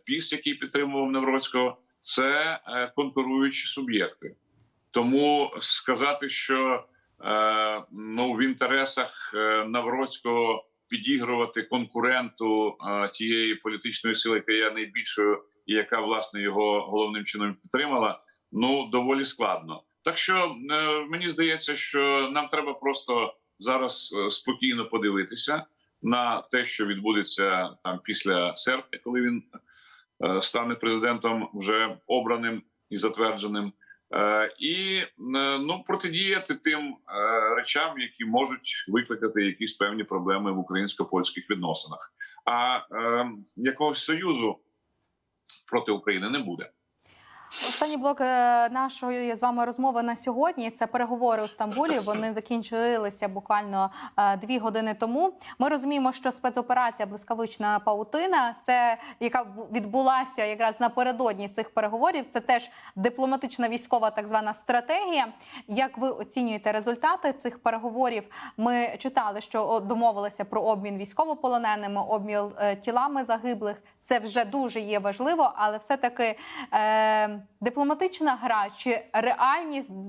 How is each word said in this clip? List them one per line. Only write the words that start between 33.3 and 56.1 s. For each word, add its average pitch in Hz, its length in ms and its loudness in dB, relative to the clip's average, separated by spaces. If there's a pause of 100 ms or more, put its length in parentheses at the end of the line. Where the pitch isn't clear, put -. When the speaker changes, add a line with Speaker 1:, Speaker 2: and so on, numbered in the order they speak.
Speaker 1:
Е, 107 440 2
і, 190 380 -2
е, 180 120 -2 (500)
ну, 165 280 -4
протидіяти 190 680 0
тим, 151 260 0 (280)
е, 110 460 2
речам, 143 440 0
які 120 260 -6
можуть 127 640 0
викликати 107 580 0
якісь 107 300 -2
певні 104 280 0
проблеми 98 480 0
в 95 60 -2
українсько-польських 92 920 -2
відносинах. 85 600 -6 (320)
А, 120 320 0
е, 117 540 -2 (260)
якогось 139 480 0
союзу 156 540 0 (1080)
проти 113 260 -2
України 101 380 -2
не 143 80 0
буде. 90 320 -6 (960)
Speaker 2:
Останній 302 280 -2
блок, 277 240 0
е, 262 40 2 (440)
нашої 247 640 -2
з 220 80 -4
вами 240 220 2
розмови 240 380 0
на 233 140 -2
сьогодні — 254 600 -2
це 226 100 0
переговори 233 560 0
у 214 60 -4
Стамбулі. 247 500 0
Вони 214 340 -2
<laughs> 208 60 -4
закінчилися 226 920 -2
буквально, 196 600 0 (260)
е, 202 200 4
дві 226 220 -2
години 220 360 0
тому. 277 440 0 (200)
Ми 262 100 4
розуміємо, 277 440 0